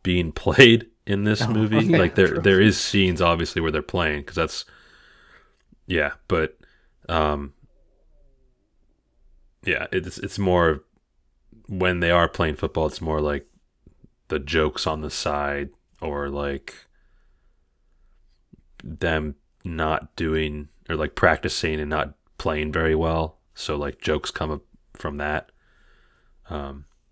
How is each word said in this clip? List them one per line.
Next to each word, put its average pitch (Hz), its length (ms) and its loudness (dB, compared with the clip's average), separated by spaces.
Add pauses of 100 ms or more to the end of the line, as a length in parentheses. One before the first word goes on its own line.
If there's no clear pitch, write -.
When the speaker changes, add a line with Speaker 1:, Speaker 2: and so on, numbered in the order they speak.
Speaker 1:
being 90 300 0
played 113 540 6 (200)
in 101 180 -2
this 107 240 2
Speaker 2:
Oh. - 0 -
Speaker 1:
movie. 110 400 2
Speaker 3:
Yeah, 165 100 4
Speaker 1:
Like, 87 160 2
there, 92 140 6
Speaker 3:
true. 82 100 0
Speaker 1:
there 92 220 6
is 104 200 6
scenes, 92 400 2
obviously, 85 400 2
where 80 120 0
they're 76 100 -2
playing, 76 420 -2
'cause - 120 -10
that's, 80 280 -4 (1200)
yeah, 76 260 0 (160)
but, 80 300 0 (500)
um, 76 440 -2 (2000)
yeah, - 280 -2
it's, 82 260 -4
it's - 200 -8
more, 87 460 2 (840)
when 90 320 -2
they 85 100 2
are 85 180 4
playing 80 280 -2
football, - 300 -2
it's - 140 -8
more 80 200 -2
like 73 280 -4 (800)
the 78 100 -4
jokes 76 480 -2
on 78 160 -2
the 73 80 -8
side, 71 600 -4 (300)
or, 73 280 -6
like, 71 460 -8 (2000)
them 78 500 -4 (300)
not 80 520 -4
doing, 78 520 -4 (200)
or, 82 80 -2
like, 76 180 -4
practicing 80 680 0
and 76 100 -6
not 73 240 -2 (240)
playing 76 340 -4
very 80 220 2
well. 80 440 -2 (160)
So, - 220 -6
like, 71 240 -8
jokes - 300 -2
come 80 200 -6
up 73 120 -8 (320)
from 73 220 -8
that. 76 340 -6 (1000)
Um, 71 340 -10 (280)